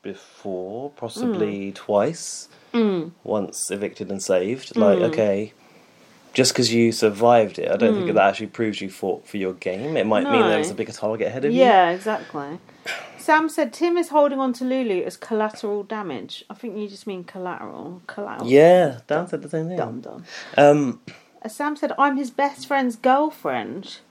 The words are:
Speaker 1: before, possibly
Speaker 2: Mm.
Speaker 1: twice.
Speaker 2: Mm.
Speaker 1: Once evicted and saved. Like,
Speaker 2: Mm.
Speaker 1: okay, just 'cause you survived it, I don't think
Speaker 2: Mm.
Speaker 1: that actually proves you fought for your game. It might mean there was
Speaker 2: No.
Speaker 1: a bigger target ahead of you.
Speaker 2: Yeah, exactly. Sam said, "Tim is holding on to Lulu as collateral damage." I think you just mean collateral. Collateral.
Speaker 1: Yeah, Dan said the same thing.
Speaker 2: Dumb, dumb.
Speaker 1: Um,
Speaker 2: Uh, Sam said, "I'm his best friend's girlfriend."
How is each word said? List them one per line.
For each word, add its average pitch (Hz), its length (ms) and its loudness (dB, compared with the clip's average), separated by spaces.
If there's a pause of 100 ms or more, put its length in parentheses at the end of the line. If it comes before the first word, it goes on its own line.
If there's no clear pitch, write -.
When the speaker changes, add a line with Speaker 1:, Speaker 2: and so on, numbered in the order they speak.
Speaker 1:
before, 101 880 -12
possibly 110 800 -6
Speaker 2:
Mm. - 20 -16
Speaker 1:
twice. - 720 -2 (260)
Speaker 2:
Mm. 185 380 0 (100)
Speaker 1:
Once - 480 -4
evicted 101 400 -6
and 98 120 -6
saved. 98 540 -2
Like, 202 220 4
Speaker 2:
Mm. 175 120 2
Speaker 1:
okay, 107 420 0 (800)
just 127 200 2
'cause 120 160 2
you 117 220 4
survived 110 680 4
it, - 120 -4
I 95 60 0
don't 110 180 2
think - 160 -2
Speaker 2:
Mm. 101 40 0
Speaker 1:
that 101 140 6
actually 104 200 -4
proves 107 340 -6
you 95 80 -10
fought - 360 -6
for 104 120 -10
your 92 160 -4
game. 107 420 -6
It 104 100 0
might 107 240 2
mean - 120 4
there - 160 2
was - 100 -2
Speaker 2:
No. 101 60 -8
Speaker 1:
a - 20 -10
bigger 113 160 -6
target 107 360 -4
ahead 127 180 -4
of 220 60 2
you. 247 80 2
Speaker 2:
Yeah, 190 320 6
exactly. 180 680 -8 (580)
Sam 311 320 2
said, 294 240 -2
"Tim 349 240 -2
is 339 140 -2
holding 285 280 4
on 262 160 0
to 254 120 -8
Lulu 247 360 -2
as - 140 -8
collateral 214 680 -4
damage." 208 680 -10
I 220 40 -14
think 208 220 -12
you 208 120 -8
just 202 180 -16
mean 185 180 -10
collateral. 180 840 -12
Collateral. 117 440 -8
Speaker 1:
Yeah, 156 560 8
Dan 170 220 -2
said 151 140 -6
the - 60 -16
same 160 200 -6
thing. 180 100 -6
Speaker 2:
Dumb, - 240 -6
dumb. - 220 -16 (340)
Speaker 1:
Um, 143 420 6 (420)
Speaker 2:
Uh, 226 60 -12
Sam 294 280 -6
said, 294 220 -4
"I'm 277 180 2
his 262 140 -4
best 285 360 -2
friend's 262 300 -2
girlfriend." 202 1000 -2 (120)